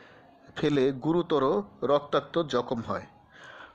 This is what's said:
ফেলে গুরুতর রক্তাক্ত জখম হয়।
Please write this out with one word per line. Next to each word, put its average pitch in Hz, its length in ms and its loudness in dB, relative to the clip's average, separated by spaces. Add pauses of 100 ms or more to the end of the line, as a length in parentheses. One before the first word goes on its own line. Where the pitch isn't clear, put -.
(560)
ফেলে 139 360 2
গুরুতর 156 720 2 (200)
রক্তাক্ত 147 600 0
জখম 123 380 -2
হয়। 95 240 -6 (680)